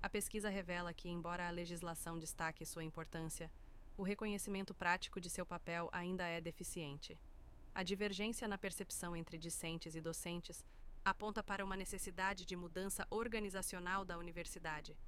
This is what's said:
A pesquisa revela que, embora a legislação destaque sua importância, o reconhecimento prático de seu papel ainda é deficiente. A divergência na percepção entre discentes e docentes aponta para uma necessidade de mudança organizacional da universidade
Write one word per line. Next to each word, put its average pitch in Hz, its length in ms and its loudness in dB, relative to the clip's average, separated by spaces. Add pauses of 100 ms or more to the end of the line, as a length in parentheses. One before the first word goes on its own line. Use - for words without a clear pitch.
A - 60 4
pesquisa 208 400 2
revela 175 440 0
que, - 140 -6
embora 175 400 0
a 170 40 2
legislação 170 680 -2
destaque 160 460 -2
sua 165 180 -2
importância, 160 680 -2 (480)
o 196 60 0
reconhecimento 202 720 2
prático 180 480 4
de 175 80 -4
seu 180 160 0
papel 170 440 0
ainda 180 380 2
é 170 140 2
deficiente. 160 760 -4 (560)
A 196 80 2
divergência 202 640 2
na 202 120 4
percepção 175 580 0
entre 165 220 -2
discentes 165 580 -2
e 160 60 0
docentes 165 640 -2 (400)
aponta 208 360 4
para 202 220 2
uma 196 140 2
necessidade 190 680 0
de 180 120 -2
mudança 180 520 0
organizacional 196 960 2
da 180 140 -2
universidade 165 800 -4 (100)